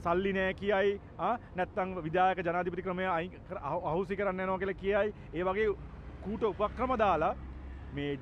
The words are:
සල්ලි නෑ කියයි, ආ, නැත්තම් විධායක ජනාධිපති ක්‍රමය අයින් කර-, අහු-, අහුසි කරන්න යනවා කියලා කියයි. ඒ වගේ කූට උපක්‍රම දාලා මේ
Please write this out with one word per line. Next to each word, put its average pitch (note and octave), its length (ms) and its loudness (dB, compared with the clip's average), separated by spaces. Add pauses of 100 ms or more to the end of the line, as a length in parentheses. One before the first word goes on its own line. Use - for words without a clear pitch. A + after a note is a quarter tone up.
සල්ලි F#3 300 4
නෑ F#3+ 220 2
කියයි, G3+ 460 4 (160)
ආ, G3+ 220 0 (140)
නැත්තම් F#3 500 -2
විධායක F3+ 420 4
ජනාධිපති F3 380 0
ක්‍රමය F#3 240 -2
අයින් F3+ 260 0 (140)
කර-, F#3 160 -8
අහු-, D3+ 240 -2
අහුසි F3+ 300 0
කරන්න F#3+ 240 0
යනවා F#3+ 180 0
කියලා F#3+ 240 -4
කියයි. G3+ 320 2 (160)
ඒ E3+ 140 -2
වගේ G3 280 2 (480)
කූට G#3 220 -4
උපක්‍රම A3 560 0
දාලා F#3 360 4 (560)
මේ C#3+ 320 -4